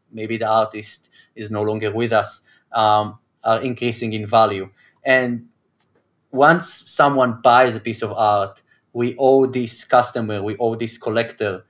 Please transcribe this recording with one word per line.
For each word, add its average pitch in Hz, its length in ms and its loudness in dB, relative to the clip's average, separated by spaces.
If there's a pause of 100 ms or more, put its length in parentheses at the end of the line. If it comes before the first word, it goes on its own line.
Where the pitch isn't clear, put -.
(120)
maybe 110 260 -8
the 113 100 -4
artist 110 640 -2 (260)
is 107 160 -12
no 107 120 -4
longer 107 280 -4
with 113 220 -2
us, - 300 -2 (280)
um, 107 480 0 (240)
are 113 180 0
increasing 120 520 -4
in 107 120 -6
value. 104 440 2 (340)
And 123 440 0 (840)
once 160 420 4
someone 135 680 0
buys 123 340 6
a 110 60 -8
piece 113 200 -8
of 107 120 -6
art, 104 480 0 (320)
we 120 240 -4
owe 135 300 4
this 123 360 -6
customer, 113 600 0
we 104 160 -6
owe 113 160 -2
this 113 220 -8
collector, 110 720 -6